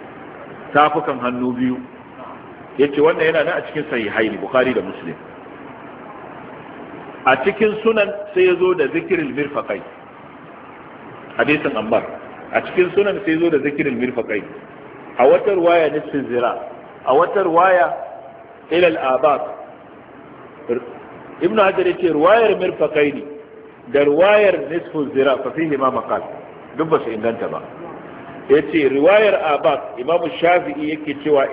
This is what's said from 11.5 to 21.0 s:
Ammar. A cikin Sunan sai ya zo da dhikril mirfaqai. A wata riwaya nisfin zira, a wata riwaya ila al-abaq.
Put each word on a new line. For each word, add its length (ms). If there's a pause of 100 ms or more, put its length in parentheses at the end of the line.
Ammar. 240 (480)
A 160
cikin 280
Sunan 300
sai 100
ya 120
zo 40
da 80
dhikril 360
mirfaqai. 480 (760)
A 120
wata 240
riwaya 400
nisfin 320
zira, 240 (560)
a 80
wata 320
riwaya 400 (880)
ila 120
al-abaq. 560 (2000)